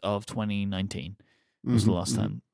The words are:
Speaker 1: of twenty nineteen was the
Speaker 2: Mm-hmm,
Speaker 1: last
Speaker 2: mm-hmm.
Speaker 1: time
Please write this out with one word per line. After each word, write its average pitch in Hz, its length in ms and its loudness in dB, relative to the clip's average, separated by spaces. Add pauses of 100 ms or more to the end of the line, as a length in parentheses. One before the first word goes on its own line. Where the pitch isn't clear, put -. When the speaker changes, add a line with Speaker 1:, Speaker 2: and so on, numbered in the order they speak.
Speaker 1:
of 101 220 0
twenty 104 400 -2
nineteen 95 500 -4 (480)
was 113 220 4
the 107 60 6
Speaker 2:
Mm-hmm, 90 80 4
Speaker 1:
last - 140 -2
Speaker 2:
mm-hmm. - 80 2
Speaker 1:
time - 200 -4 (120)